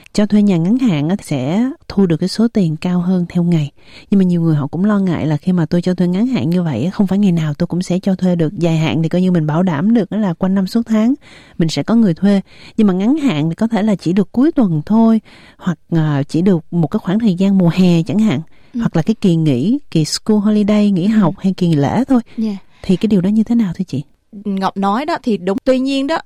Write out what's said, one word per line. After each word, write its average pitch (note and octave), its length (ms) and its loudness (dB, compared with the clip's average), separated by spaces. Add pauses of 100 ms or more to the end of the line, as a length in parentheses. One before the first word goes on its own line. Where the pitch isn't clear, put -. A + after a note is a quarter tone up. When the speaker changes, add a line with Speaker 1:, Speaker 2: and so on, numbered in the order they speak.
(140)
Speaker 1:
cho G#3 120 2
thuê G#3 160 2
nhà G3+ 160 2
ngắn F#3 200 2
hạn E3 320 0
á, G3 120 0
sẽ E3+ 480 -2 (180)
thu G3 180 2
được E3 120 0
cái F3+ 120 -4
số A3+ 180 0
tiền E3+ 280 0
cao F3+ 240 -2
hơn F3+ 300 0
theo F3 140 0
ngày. E3 280 0 (380)
Nhưng G3+ 80 2
mà F#3+ 60 4
nhiều F3 180 0
người D#3+ 140 2
họ C#3+ 120 -2
cũng F3+ 180 -2
lo G#3 140 0
ngại E3+ 280 -2
là D3+ 100 0
khi F#3 140 -2
mà F3 140 0
tôi F3 160 0
cho F#3 120 -2
thuê F3+ 140 0
ngắn F#3+ 200 0
hạn E3 220 -2
như F3+ 140 0
vậy C3+ 220 -2
á, F#3+ 60 -2
không G3 160 0
phải F#3+ 120 0
ngày G3+ 120 2
nào D#3 220 0
tôi E3+ 140 -2
cũng F3 140 -4
sẽ F3+ 180 -2
cho F#3+ 160 0
thuê F3+ 200 0
được. D#3+ 180 -2
Dài E3 240 0
hạn D#3+ 260 0
thì E3 60 -2
coi F3+ 120 0
như F#3 100 2
mình D#3+ 160 0
bảo D#3+ 160 0
đảm F#3 300 0
được A3+ 180 0
đó F#3+ 60 -4
là G3 160 -2
quanh F#3+ 220 -2
năm F#3+ 120 0
suốt A3+ 180 -2
tháng A3 280 2 (440)
mình E3 120 0
sẽ C#3+ 140 -2
có A3 120 0
người A3 180 4
thuê. G3 280 2 (360)
Nhưng G#3+ 100 4
mà F3+ 60 2
ngắn G#3+ 240 0
hạn E3 320 0
thì E3 60 -4
có A3 120 0
thể A3+ 160 -2
là G#3+ 120 2
chỉ E3+ 180 -2
được G3 180 0
cuối C#4+ 200 2
tuần E3+ 340 0
thôi, A3+ 360 2 (360)
hoặc, E3+ 200 -6 (120)
ờ, D3+ 380 0
chỉ D#3+ 140 -2
được F3+ 320 0
một C#3 140 0
cái A3 120 -4
khoảng G3 200 -2
thời G#3+ 160 0
gian F#3+ 220 2
mùa F3 160 4
hè F3 300 4
chẳng G3 160 -2
hạn, F3 220 0 (320)
Speaker 2:
Ừ. A#3+ 60 -6
Speaker 1:
hoặc A#3 160 -4
là E3 60 2
cái A3 200 -2
kỳ F3 140 2
nghỉ, D#3+ 420 0 (140)
kỳ D#3 140 0
school - 320 -2
holiday, G#3 540 2
nghỉ F3+ 140 0
Speaker 2:
Ừ. G#3+ 140 2
Speaker 1:
học E3+ 180 2
hay F#3+ 200 -2
kỳ E3+ 160 2
lễ C#3+ 340 0
thôi. B3+ 140 2 (160)
Speaker 2:
Dạ. G#3+ 200 -4 (240)
Speaker 1:
Thì F#3 140 0
cái A3 120 -2
điều G3+ 140 2
đó F3+ 60 -2
như G#3+ 160 2
thế A#3 120 -2
nào G3+ 200 0
thưa F#3 120 -6
chị? C#3 160 -6 (420)
Speaker 2:
Ngọc F#3+ 320 -4
nói G3+ 280 -2
đó E4 180 -4
thì G#3 140 -2
đúng. F#3+ 260 -4
Tuy C4 160 2
nhiên C4+ 280 -2
đó, D#4+ 180 -2